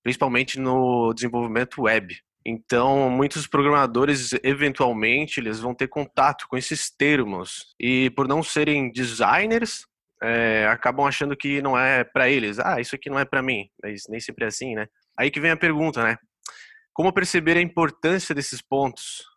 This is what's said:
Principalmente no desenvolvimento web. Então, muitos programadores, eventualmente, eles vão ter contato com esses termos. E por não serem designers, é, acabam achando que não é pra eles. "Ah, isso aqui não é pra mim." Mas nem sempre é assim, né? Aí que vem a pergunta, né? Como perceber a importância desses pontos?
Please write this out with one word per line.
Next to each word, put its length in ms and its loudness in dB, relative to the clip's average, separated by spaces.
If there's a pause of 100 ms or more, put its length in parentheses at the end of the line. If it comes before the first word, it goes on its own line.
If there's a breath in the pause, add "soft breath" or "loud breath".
Principalmente 600 -2
no 520 2
desenvolvimento 720 -4
web. 320 0 (320)
Então, 640 2
muitos 380 0
programadores, 800 2 (140)
eventualmente, 960 0
eles 180 -4
vão 160 -6
ter 140 -2
contato 600 0
com 80 -4
esses 320 -4
termos. 920 -2
E 300 2
por 180 -2
não 160 0
serem 480 0
designers, 920 0 (380)
é, 460 2
acabam 360 2
achando 320 -2
que 240 -2
não 160 0
é 280 2
pra 240 2
eles. 320 0
"Ah, 200 0
isso 140 -6
aqui 160 -10
não 80 -2
é 60 2
pra 180 -2
mim." 240 -4 (160)
Mas 260 -10
nem 120 -8
sempre 240 -6
é 40 -2
assim, 280 -6
né? 100 -6 (320)
Aí 140 0
que 80 -6
vem 100 2
a 60 2
pergunta, 480 0
né? 120 2 (800 loud breath)
Como 180 2
perceber 440 2
a 40 4
importância 720 0
desses 300 -6
pontos? 600 -4 (120)